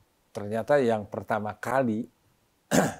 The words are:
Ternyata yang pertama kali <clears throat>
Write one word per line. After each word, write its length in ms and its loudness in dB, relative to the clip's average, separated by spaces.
Ternyata 460 -2
yang 300 2
pertama 480 -6
kali 560 -2
<clears throat> 60 0